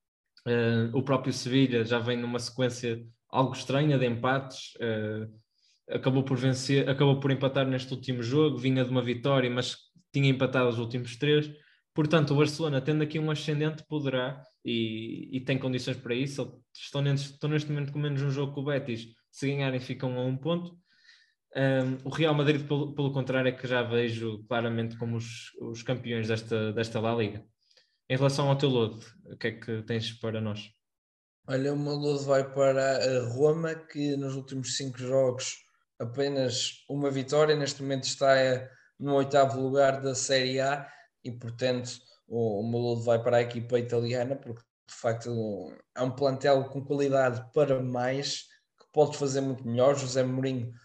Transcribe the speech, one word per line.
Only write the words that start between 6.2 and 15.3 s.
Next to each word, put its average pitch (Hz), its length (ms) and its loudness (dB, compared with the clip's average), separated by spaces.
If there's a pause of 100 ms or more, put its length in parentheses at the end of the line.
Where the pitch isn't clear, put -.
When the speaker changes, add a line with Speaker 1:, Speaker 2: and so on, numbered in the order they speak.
Speaker 1:
por 135 140 0
vencer, 135 520 2
acabou 139 300 4
por 135 120 0
empatar 135 360 0
neste 131 260 -4
último 120 300 -6
jogo, 135 340 2
vinha 131 260 2
de 120 60 -2
uma 127 120 2
vitória, 123 480 2
mas 123 280 -2 (360)
tinha 139 160 4
empatado 127 400 4
os 117 100 0
últimos 120 360 -6
três. 151 360 2 (420)
Portanto, 151 400 2
o 139 40 4
Barcelona, 151 440 2
tendo 156 220 0
aqui 151 160 -4
um 156 100 0
ascendente, 151 580 -2
poderá, 135 540 -2 (220)
e, 113 680 -4